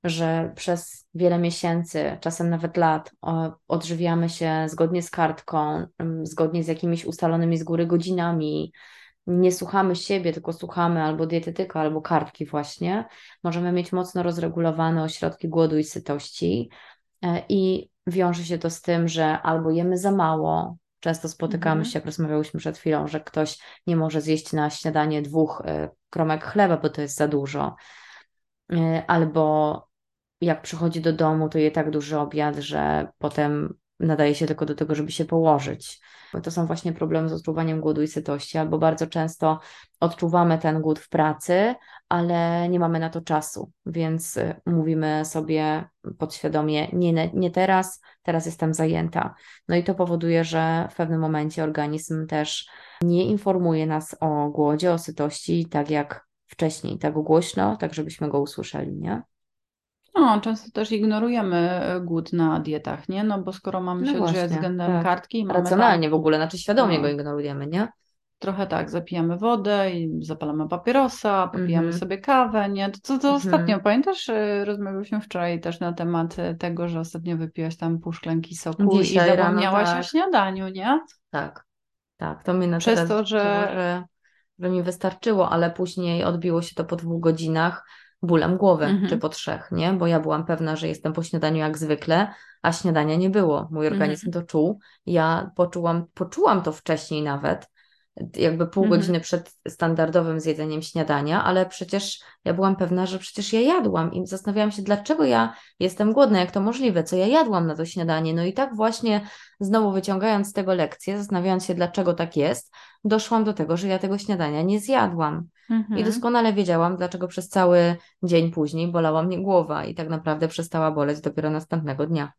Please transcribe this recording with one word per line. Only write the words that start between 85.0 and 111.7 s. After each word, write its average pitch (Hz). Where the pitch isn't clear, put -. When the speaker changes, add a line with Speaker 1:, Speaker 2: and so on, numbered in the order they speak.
Speaker 1:
ale 170
później 175
odbiło 170
się 170
to 165
po 165
dwóch 165
godzinach 160
bólem 170
głowy, 180
Speaker 2:
Mhm. 190
Speaker 1:
czy -
po 156
trzech, -
nie? 175
Bo 175
ja 165
byłam 156
pewna, 160
że 160
jestem 156
po 165
śniadaniu 160
jak 156
zwykle, 160
a 165
śniadania 160
nie 185
było. 165
Mój 156
Speaker 2:
Mhm. 151
Speaker 1:
organizm 151
to 175
czuł. 170
Ja 170
poczułam, 175
poczułam 190
to 165
wcześniej 156
nawet, 139
jakby 165
pół 190
Speaker 2:
Mhm. 202
Speaker 1:
godziny 175
przed -
standardowym 165
zjedzeniem 156
śniadania, 156
ale 185
przecież 196
ja 175
byłam 190
pewna, 180
że 185
przecież -
ja 226
jadłam 214
i 180
zastanawiałam 208
się, 208
dlaczego 208
ja 226
jestem 208
głodna, 226
jak 180
to 202
możliwe, 220
co 165
ja 185
jadłam 226
na 156
to 160
śniadanie. 160
No 170
i 185
tak 262
właśnie 220
znowu 202
wyciągając 196
z -
tego 190
lekcję, 180
zastanawiając 185
się, 175